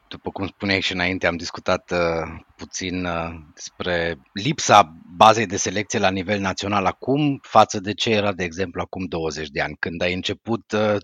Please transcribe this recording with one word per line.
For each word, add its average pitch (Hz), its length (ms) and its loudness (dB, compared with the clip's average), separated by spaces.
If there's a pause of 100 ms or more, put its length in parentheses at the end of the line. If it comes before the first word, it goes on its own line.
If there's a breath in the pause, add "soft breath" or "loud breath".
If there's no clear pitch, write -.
după - 220 -10
cum 98 160 -6
spuneai 95 340 -2
și - 120 -2
înainte, 92 340 0
am 85 100 0
discutat, 90 540 -4
uh, 85 320 0 (340)
puțin, 90 480 -6
uh, 85 260 -4 (240)
despre 85 640 -4 (140)
lipsa 104 640 4 (200)
bazei 110 300 6
de 95 100 -4
selecție 104 420 -2
la 98 120 2
nivel 98 300 -2
național 98 440 -2
acum 139 580 0
față 107 380 4
de 98 120 -4
ce 110 180 0
era, 104 220 2
de 90 120 -4
exemplu, 87 360 -4
acum 92 240 -6
douăzeci 80 440 -4
de 73 120 -6
ani, 73 180 -4
când 85 240 -4
ai 90 120 0
început, 104 580 -6
uh, 107 320 2